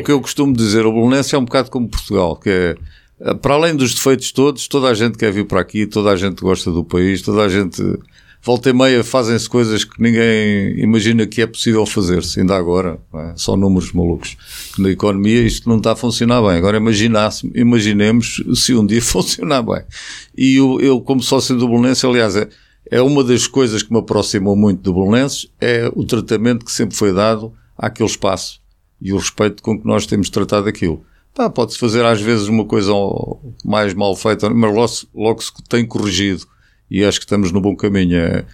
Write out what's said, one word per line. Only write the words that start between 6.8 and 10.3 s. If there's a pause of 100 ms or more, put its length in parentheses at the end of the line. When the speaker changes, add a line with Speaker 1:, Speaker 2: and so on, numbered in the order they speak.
Speaker 2:
país,
toda
a
gente, (600)
volta
e
meia
fazem-se
coisas
que
ninguém